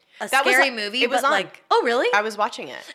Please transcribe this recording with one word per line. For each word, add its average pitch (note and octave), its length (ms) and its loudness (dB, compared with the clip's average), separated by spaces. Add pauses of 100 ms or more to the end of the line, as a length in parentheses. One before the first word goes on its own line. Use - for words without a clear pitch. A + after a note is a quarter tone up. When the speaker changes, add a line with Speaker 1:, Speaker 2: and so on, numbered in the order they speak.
(220)
Speaker 1:
a G#3 80 -8
Speaker 2:
That C4+ 160 2
was B3+ 100 4
Speaker 1:
scary C4+ 140 4
Speaker 2:
a, - 20 -8
Speaker 1:
movie, A3 320 -4
Speaker 2:
it B3 60 0
was B3 120 0
Speaker 1:
but, C4 60 2
Speaker 2:
on. C#4+ 60 4
Speaker 1:
like, - 360 -4
oh, - 140 4
really? C4 300 0
Speaker 2:
I G#3 80 4
was G#3+ 160 -6
watching G#3 320 -4
it. B2 100 -14 (160)